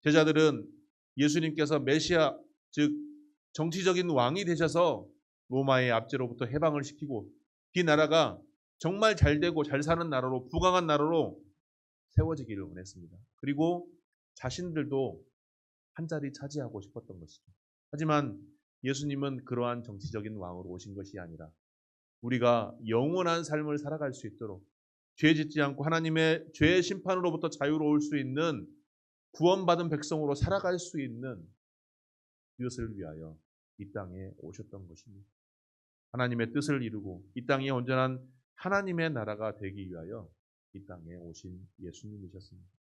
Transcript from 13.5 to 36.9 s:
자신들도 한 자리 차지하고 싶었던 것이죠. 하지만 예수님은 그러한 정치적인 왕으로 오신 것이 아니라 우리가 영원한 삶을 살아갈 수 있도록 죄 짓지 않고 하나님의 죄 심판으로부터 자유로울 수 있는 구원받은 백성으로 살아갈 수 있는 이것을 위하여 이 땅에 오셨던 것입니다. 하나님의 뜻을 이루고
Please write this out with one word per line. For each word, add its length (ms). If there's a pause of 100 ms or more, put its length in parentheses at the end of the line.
자신들도 880 (720)
한 140
자리 240
차지하고 480
싶었던 400
것이죠. 300 (400)
하지만 480 (460)
예수님은 600
그러한 380
정치적인 540
왕으로 340
오신 240
것이 240
아니라 320 (720)
우리가 540 (120)
영원한 560
삶을 340
살아갈 340
수 140
있도록 400 (500)
죄 180
짓지 260
않고 240
하나님의 680
죄 280
심판으로부터 680
자유로울 500
수 180
있는 480 (680)
구원받은 580
백성으로 440
살아갈 440
수 220
있는 420 (1160)
이것을 380
위하여 420 (400)
이 140
땅에 460
오셨던 500
것입니다. 380 (840)
하나님의 400
뜻을 300
이루고 420 (100)